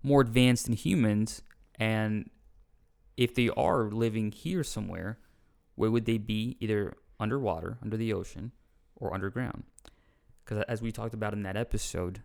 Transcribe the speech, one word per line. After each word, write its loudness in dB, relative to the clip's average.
more 6
advanced 6
than 0
humans, 2
and 0
if 2
they 4
are 2
living 0
here -4
somewhere, -8
where 2
would 2
they 2
be? -2
Either 0
underwater, -2
under -4
the 0
ocean, -6
or -6
underground? -4
'Cause -2
as -4
we -4
talked -6
about -4
in -4
that -6
episode -4